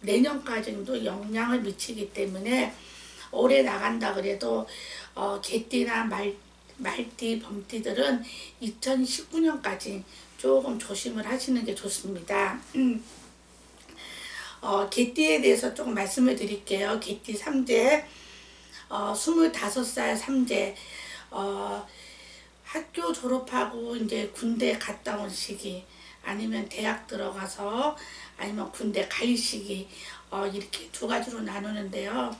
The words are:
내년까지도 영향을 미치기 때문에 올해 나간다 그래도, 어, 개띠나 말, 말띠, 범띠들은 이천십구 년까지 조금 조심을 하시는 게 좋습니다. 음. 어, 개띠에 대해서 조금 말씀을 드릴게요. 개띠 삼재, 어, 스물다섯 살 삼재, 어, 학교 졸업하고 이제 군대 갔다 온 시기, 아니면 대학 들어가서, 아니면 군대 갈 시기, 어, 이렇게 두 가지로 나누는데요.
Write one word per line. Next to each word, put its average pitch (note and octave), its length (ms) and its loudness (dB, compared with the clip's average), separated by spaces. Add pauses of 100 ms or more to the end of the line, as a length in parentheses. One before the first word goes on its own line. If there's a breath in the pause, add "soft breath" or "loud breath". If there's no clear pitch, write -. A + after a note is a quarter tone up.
내년까지도 A3+ 1040 2
영향을 A3 560 0
미치기 G#3 520 -4
때문에 G3+ 640 0 (560 loud breath)
올해 C4 320 8
나간다 A2+ 520 2
그래도, A2 520 0 (480 loud breath)
어, G3+ 260 -2
개띠나 A3+ 640 0
말, G3+ 300 -2 (440)
말띠, A3+ 640 -4
범띠들은 A3+ 840 0 (360 loud breath)
이천십구 B3+ 800 0
년까지 C#4 600 0 (360 loud breath)
조금 A#3 400 4
조심을 A3 480 -4
하시는 B3+ 380 2
게 G3 100 -2
좋습니다. G3+ 840 -2 (160)
음. B3 280 4 (1600 loud breath)
어, G3+ 280 2
개띠에 D#4 520 4
대해서 A#3+ 340 6
조금 B3 200 -2
말씀을 A3+ 420 4
드릴게요. G3+ 640 0
개띠 G#3 360 -6
삼재, C4 680 4 (840 loud breath)
어, G#3 260 -2
스물다섯 D4+ 720 4
살 A#3 300 0
삼재, A3+ 600 2 (540 loud breath)
어, G3+ 560 -4 (800 loud breath)
학교 - 480 -4
졸업하고 A#3+ 840 -2
이제 G#3+ 380 -2
군대 A#3 440 2
갔다 - 380 -6
온 G3+ 140 -4
시기, F#3 540 -8 (400 loud breath)
아니면 A3 440 -2
대학 A3 380 -2
들어가서, G#3 920 -2 (400 loud breath)
아니면 G#3 360 -6
군대 G3+ 360 0
갈 A#3+ 280 4
시기, G3+ 520 -4 (420 loud breath)
어, G3 160 -2
이렇게 G3 460 -6
두 - 160 -6
가지로 A#3 340 -2
나누는데요. G#3 960 -4